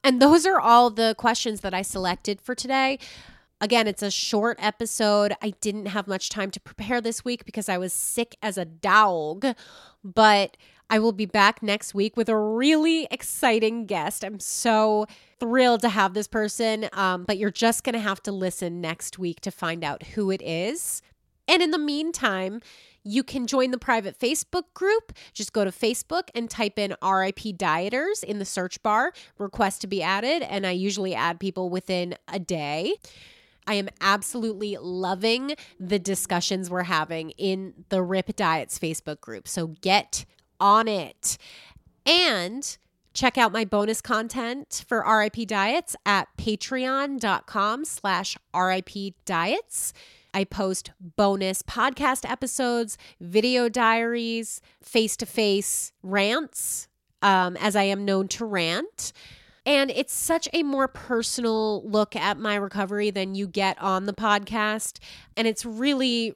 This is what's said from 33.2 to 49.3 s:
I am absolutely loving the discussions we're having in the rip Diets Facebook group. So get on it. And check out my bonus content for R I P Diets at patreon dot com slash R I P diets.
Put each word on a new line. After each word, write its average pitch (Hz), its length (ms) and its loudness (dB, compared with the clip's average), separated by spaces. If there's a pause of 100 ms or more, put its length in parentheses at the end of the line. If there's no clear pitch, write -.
I 214 80 -2
am 196 140 -2 (140)
absolutely 208 760 -2
loving 190 760 -2 (260)
the 190 180 0
discussions 185 680 -2
we're 180 140 -4
having 160 480 -2
in 190 580 -4
the 185 140 0
rip 185 340 -2
Diets 160 420 0
Facebook 156 440 -6
group. 110 260 -14
So 165 200 -4 (120)
get - 460 0 (340)
on 214 260 6
it. 185 500 -4 (720)
And 269 720 2 (360)
check - 240 0
out 226 160 4
my 220 120 0
bonus 208 360 0
content 233 840 -4
for 349 180 0
R 214 180 6
I 214 60 2
P 226 160 -6
Diets 214 500 0 (120)
at 202 220 2 (100)
patreon 262 800 -2
dot 208 280 -2
com 220 380 -2
slash 190 540 -4 (160)
R 185 160 2
I 185 100 0
P 196 340 -10 (120)
diets. 196 640 -2 (420)